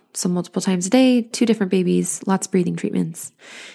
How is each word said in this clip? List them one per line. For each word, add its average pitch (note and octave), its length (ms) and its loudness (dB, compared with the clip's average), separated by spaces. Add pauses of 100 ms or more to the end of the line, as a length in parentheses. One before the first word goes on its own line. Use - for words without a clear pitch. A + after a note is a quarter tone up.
(140)
So - 140 -4
multiple F3+ 340 -2
times F#3 240 0
a F#3+ 40 -4
day, B3+ 320 6
two A#3 240 -2
different G#3+ 240 0
babies, F3+ 560 0
lots F#3+ 200 0
of - 40 -16
breathing F3 260 0
treatments. - 560 -4 (420)